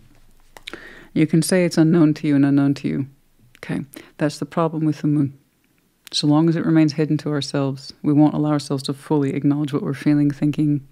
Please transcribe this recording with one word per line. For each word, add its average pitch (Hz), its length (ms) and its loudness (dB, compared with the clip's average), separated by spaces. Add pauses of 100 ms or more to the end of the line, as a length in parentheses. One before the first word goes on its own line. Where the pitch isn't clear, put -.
(1120)
You 160 120 2
can 160 160 2
say 180 240 2
it's 165 120 -4
unknown 160 380 4
to 156 120 -6
you 147 80 2
and 139 100 4
unknown 139 300 2
to 147 120 -6
you. 147 200 -4 (500)
Okay, - 280 -8 (320)
that's 147 220 -4
the 151 60 -10
problem 160 400 -4
with 151 160 -2
the - 60 -2
moon. 147 300 0 (760)
So - 160 -2
long 151 200 4
as 160 80 2
it 165 100 -4
remains 160 280 4
hidden 151 260 0
to 151 100 -8
ourselves, 139 640 -4 (100)
we 151 120 0
won't 147 200 6
allow 151 180 -2
ourselves 143 320 -4
to 143 100 -6
fully 139 400 -2
acknowledge 143 400 -2
what 143 80 -2
we're 143 120 -4
feeling, 147 380 2
thinking, 147 600 -2